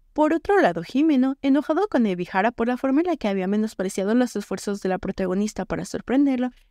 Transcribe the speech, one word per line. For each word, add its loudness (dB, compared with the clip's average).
Por 2
otro 2
lado, 2
Jimeno, 2
enojado 0
con 2
Ebihara 0
por -2
la 0
forma 2
en 2
la 0
que -4
había 0
menospreciado -2
los 2
esfuerzos -6
de -2
la -2
protagonista -4
para -6
sorprenderlo, 0